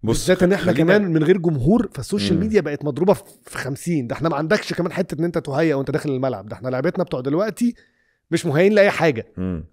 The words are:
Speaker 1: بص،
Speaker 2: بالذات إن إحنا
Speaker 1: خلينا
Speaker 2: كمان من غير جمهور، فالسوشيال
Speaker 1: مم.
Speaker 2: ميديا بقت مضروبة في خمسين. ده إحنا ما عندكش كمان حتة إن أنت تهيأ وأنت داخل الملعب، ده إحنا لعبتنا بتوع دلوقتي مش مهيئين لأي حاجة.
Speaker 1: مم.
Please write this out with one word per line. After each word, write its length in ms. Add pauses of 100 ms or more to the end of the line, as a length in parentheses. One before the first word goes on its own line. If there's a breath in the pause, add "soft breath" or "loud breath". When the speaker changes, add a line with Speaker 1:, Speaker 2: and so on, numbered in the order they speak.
Speaker 1:
بص، 160
Speaker 2:
بالذات 240
إن 100
إحنا 200
Speaker 1:
خلينا 60
Speaker 2:
كمان 340
من 120
غير 140
جمهور، 560
فالسوشيال 400
Speaker 1:
مم. 60
Speaker 2:
ميديا 200
بقت 240
مضروبة 280
في 460
خمسين. 480
ده 80
إحنا 140
ما 80
عندكش 380
كمان 180
حتة 260
إن 60
أنت 140
تهيأ 360
وأنت 160
داخل 200
الملعب، 380
ده 80
إحنا 120
لعبتنا 360
بتوع 160
دلوقتي 540 (560 soft breath)
مش 160
مهيئين 260
لأي 180
حاجة. 360 (100)
Speaker 1:
مم. 360